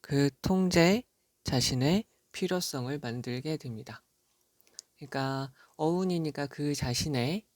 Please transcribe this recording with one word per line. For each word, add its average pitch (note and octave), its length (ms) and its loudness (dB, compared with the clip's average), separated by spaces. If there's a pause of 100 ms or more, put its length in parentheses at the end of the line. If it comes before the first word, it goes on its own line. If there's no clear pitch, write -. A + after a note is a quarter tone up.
그 C#3 300 2 (100)
통제 F#3 640 4 (400)
자신의 C#3 640 2 (260)
필요성을 D3+ 720 -4
만들게 B2 560 -6
됩니다. A#2 480 -12 (920)
그러니까 C3+ 580 -6 (240)
어운이니까 E3 720 0
그 D3 300 -2
자신의 C3+ 680 0 (120)